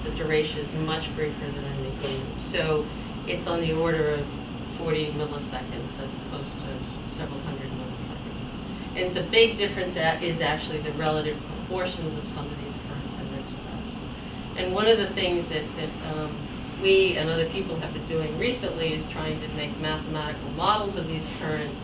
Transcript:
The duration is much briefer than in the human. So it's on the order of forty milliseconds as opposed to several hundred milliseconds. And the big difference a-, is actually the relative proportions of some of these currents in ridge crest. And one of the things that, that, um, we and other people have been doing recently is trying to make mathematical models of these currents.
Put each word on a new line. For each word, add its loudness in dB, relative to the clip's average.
The -2
duration 2
is -4
much -2
briefer -2
than -4
in -2
the -2
human. -2
So 2
it's -2
on 2
the 2
order 4
of 0
forty 0
milliseconds -4
as -4
opposed -6
to -6
several -4
hundred -4
milliseconds. -6
And 0
the 2
big 8
difference 2
a-, 4
is 0
actually 2
the -2
relative 2
proportions -2
of -4
some -4
of -4
these -6
currents -4
in -4
ridge -6
crest. -6
And 0
one 6
of 10
the 2
things 2
that, 0
that, -4
um, -2
we 8
and 2
other 4
people -2
have -4
been -4
doing 0
recently 0
is -2
trying -2
to -6
make -4
mathematical -2
models 2
of -2
these -2
currents. -2